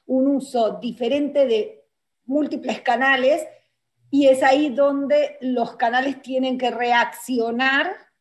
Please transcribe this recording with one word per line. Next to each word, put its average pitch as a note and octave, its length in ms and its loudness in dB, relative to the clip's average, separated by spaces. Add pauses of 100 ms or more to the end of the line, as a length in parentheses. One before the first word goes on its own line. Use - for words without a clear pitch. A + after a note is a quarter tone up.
un C4 220 2
uso A3+ 520 -2
diferente C#4 640 0
de G#3+ 340 -2 (460)
múltiples C4 540 -4
canales, C4 640 2 (640)
y C#4 180 4
es C4 160 4
ahí C#4+ 260 4
donde C#4 680 0
los B3 340 -4
canales B3+ 480 -2
tienen C4 340 -2
que B3+ 140 -2
reaccionar A#3+ 1300 -2 (240)